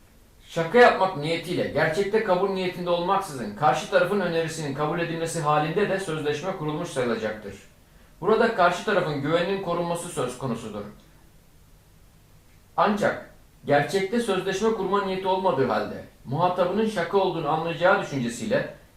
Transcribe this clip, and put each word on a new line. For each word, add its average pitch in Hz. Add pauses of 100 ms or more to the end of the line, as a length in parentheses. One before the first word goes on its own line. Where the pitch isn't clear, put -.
(480)
Şaka 165
yapmak 196
niyetiyle 156
gerçekte 196
kabul 190
niyetinde 185
olmaksızın 175
karşı 175
tarafın 196
önerisinin 160
kabul 156
edilmesi 165
halinde 156
de 185
sözleşme 151
kurulmuş 151
sayılacaktır. 107 (640)
Burada 220
karşı 175
tarafın 151
güveninin 175
korunması 170
söz 143
konusudur. 107 (1900)
Ancak 185 (360)
gerçekte 190
sözleşme 190
kurma 190
niyeti 190
olmadığı 185
halde 107 (200)
muhatabının 180
şaka 175
olduğunu 165
anlayacağı 170
düşüncesiyle 117 (220)